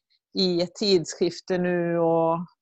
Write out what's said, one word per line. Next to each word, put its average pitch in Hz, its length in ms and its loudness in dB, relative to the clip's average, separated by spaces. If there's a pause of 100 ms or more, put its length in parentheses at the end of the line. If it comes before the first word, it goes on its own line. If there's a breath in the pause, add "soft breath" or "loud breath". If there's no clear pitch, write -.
(380)
i 180 240 2
ett 175 120 -6
tidsskifte 185 840 0
nu 175 400 0
och 165 400 2 (240)